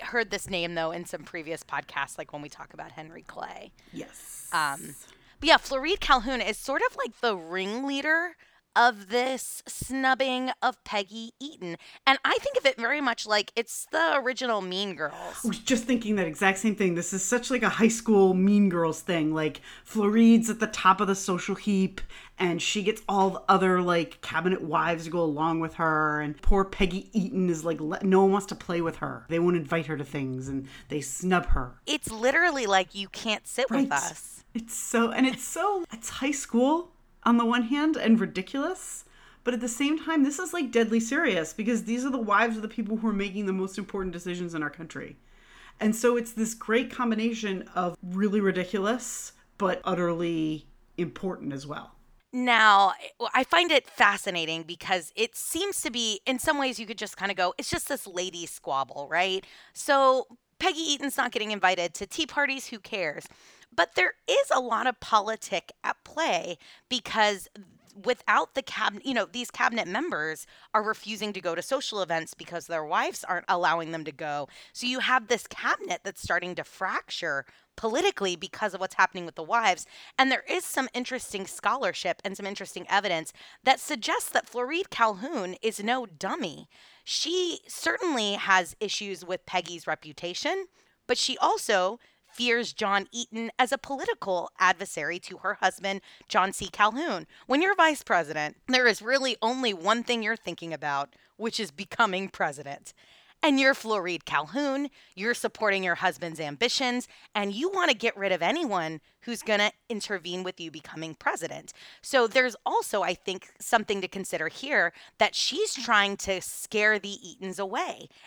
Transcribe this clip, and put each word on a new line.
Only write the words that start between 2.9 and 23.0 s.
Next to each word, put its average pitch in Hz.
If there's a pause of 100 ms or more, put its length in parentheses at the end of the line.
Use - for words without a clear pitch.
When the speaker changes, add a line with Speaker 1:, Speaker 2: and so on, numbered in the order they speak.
Speaker 1:
Henry 160
Clay. - (200)
Speaker 2:
Yes. -
Speaker 1:
Um, 151 (460)
but 294
yeah, 294
Floride 285
Calhoun 254
is 208
sort 302
of -
like 403
the 226
ringleader 277 (400)
of 208
this 247
snubbing 262 (140)
of 247
Peggy 214
Eaton. 185 (300)
And 269
I 320
think 554
of -
it 262
very 269
much 233
like 208
it's -
the 320
original 240
Mean 185
Girls. 147 (320)
Speaker 2:
I -
was -
just 240
thinking 226
that 185
exact 190
same 208
thing. 185
This 170
is 190
such, 240
like, 247
a 202
high 226
school 196
Mean 196
Girls 165
thing. 160
Like, 156 (220)
Floride's 226
at 220
the 220
top 196
of 196
the 196
social 190
heap, 190 (380)
and 170
she 208
gets 214